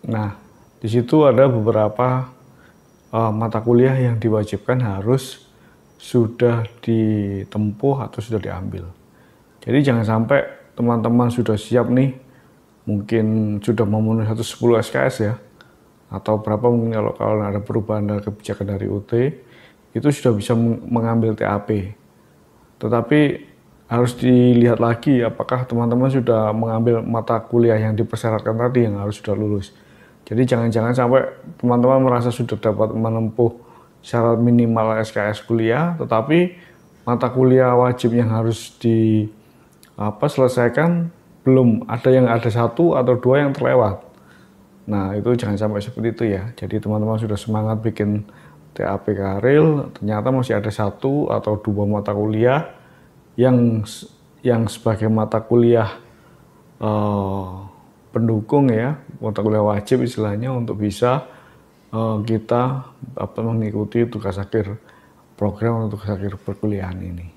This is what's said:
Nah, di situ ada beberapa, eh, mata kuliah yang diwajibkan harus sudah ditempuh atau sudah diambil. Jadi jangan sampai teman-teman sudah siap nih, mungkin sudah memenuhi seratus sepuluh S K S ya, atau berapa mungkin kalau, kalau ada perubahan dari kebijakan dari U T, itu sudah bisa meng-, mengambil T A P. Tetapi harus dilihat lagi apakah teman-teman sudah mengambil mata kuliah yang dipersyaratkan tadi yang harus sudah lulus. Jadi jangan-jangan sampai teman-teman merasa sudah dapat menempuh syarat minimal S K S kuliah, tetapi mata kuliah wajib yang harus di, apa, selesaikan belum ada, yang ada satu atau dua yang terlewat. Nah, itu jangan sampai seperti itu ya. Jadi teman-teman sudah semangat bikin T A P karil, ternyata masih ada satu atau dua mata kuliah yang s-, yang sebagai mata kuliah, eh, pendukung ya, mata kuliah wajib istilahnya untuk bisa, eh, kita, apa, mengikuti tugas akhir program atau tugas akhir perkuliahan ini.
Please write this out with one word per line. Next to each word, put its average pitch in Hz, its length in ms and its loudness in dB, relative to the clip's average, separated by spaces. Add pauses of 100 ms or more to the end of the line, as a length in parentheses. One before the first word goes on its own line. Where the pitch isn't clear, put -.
Nah, 107 320 -4 (400)
di 110 80 -4
situ 123 320 4
ada 135 240 6
beberapa, 117 880 0 (800)
eh, 113 180 0
mata 110 300 -2
kuliah 120 320 4
yang 123 240 0
diwajibkan 110 640 0
harus 113 640 -2 (560)
sudah 117 640 0 (160)
ditempuh 107 1300 -2
atau - 80 -12
sudah 107 240 -4
diambil. 95 480 -10 (720)
Jadi 135 240 2
jangan 117 180 2
sampai 113 540 0 (160)
teman-teman 117 560 2
sudah 113 300 0
siap 120 320 0
nih, 131 240 2 (760)
mungkin 107 680 0
sudah 110 260 0
memenuhi 110 400 0
seratus 113 240 -4
sepuluh 120 320 2
S - 80 -6
K 135 180 0
S 123 160 -2
ya, 107 120 -2 (760)
atau 104 320 -2
berapa 107 260 -2
mungkin 113 280 0
kalau, 107 180 -2
kalau 107 300 -2
ada 101 180 -4
perubahan 107 460 -4
dari 101 180 -4
kebijakan 104 400 -8
dari 101 240 -6
U 101 160 -4
T, - 80 -6 (800)
itu 117 160 -2
sudah 131 260 2
bisa 104 220 -2
meng-, 117 320 0
mengambil 113 480 0
T 117 80 -4
A 101 140 0
P. 101 320 -4 (880)
Tetapi 117 420 2 (680)
harus 123 240 0
dilihat 123 640 4
lagi 120 400 2
apakah 123 480 -2
teman-teman 120 400 0
sudah 117 480 2
mengambil 113 480 0
mata 117 400 -2
kuliah 117 320 4
yang 107 220 0
dipersyaratkan 110 580 -2
tadi 120 320 2
yang 101 160 -4
harus 104 160 -6
sudah 104 160 -4
lulus. 104 400 -4 (480)
Jadi 120 220 0
jangan-jangan 117 480 0
sampai 123 320 4 (320)
teman-teman 123 480 2
merasa 120 240 2
sudah 117 260 -4
dapat 110 380 -2
menempuh 113 560 0 (500)
syarat 117 400 0
minimal 117 600 2
S 110 100 -6
K 104 160 -2
S 104 160 -6
kuliah, 123 560 0
tetapi 139 560 0 (480)
mata 120 240 0
kuliah 127 480 4
wajib 123 400 2
yang 117 160 2
harus 110 480 -2
di, 110 480 2 (720)
apa, 107 300 -2
selesaikan 143 800 0 (340)
belum 127 460 4
ada, 117 240 0
yang 127 160 4
ada 117 180 0
satu 117 460 2
atau 127 240 2
dua 131 260 2
yang 139 140 0
terlewat. 120 480 0 (800)
Nah, 101 320 -4
itu 117 160 0
jangan 104 240 -2
sampai 107 240 -2
seperti 113 320 -6
itu 120 100 -4 (140)
ya. 110 160 -8
Jadi 104 240 -6
teman-teman 107 400 -2
sudah 110 180 -4
semangat 107 460 -4
bikin 104 400 -2 (560)
T - 80 -2
A 98 160 -2
P 101 160 -2
karil, 131 800 2
ternyata 107 320 -2
masih 123 320 0
ada 110 80 -4
satu 135 640 -2
atau 107 240 -2
dua 101 320 -2
mata 104 240 -2
kuliah 110 560 0 (640)
yang 120 480 4
s-, - 240 -12 (400)
yang 117 240 2
sebagai 110 400 -2
mata 110 320 0
kuliah, 117 480 4 (880)
eh, 101 720 -2 (580)
pendukung 117 640 0
ya, 123 260 -2 (220)
mata 107 180 -6
kuliah 107 240 0
wajib 107 400 0
istilahnya 110 480 -4
untuk 117 300 -6
bisa, 123 420 0 (720)
eh, 110 320 -2
kita, 120 580 -2 (320)
apa, - 240 -8
mengikuti 110 720 -2
tugas 98 240 -6
akhir 101 400 -4 (640)
program 113 460 -2
atau 101 100 -6
tugas 98 140 -10 (100)
akhir 98 220 -6
perkuliahan 98 580 -6
ini. 87 380 -12